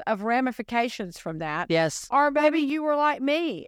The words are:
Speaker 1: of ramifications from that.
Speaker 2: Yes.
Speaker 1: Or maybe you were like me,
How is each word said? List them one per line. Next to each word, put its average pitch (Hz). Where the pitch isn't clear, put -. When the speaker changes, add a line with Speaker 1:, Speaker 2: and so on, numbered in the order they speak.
Speaker 1:
of 202
ramifications 233
from 160
that. 160
Speaker 2:
Yes. 165
Speaker 1:
Or 285
maybe 302
you 294
were 302
like 294
me, 285